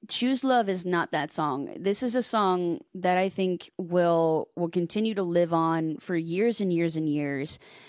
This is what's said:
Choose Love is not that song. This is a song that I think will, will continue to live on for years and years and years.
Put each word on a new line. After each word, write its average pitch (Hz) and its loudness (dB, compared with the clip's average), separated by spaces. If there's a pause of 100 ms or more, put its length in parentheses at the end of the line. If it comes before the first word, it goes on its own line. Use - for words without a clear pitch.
Choose 254 0
Love 247 4
is 185 -2
not 175 0
that 151 -2
song. 143 -2
This 196 0
is 240 0
a 254 2
song 180 0 (140)
that 180 0
I 190 2
think 185 -4
will, 170 2
will 170 -2
continue 208 -2
to 196 -2
live 175 2
on 165 2
for - -6
years 180 0
and 190 0
years 170 0
and 156 -2
years. 147 -2 (300)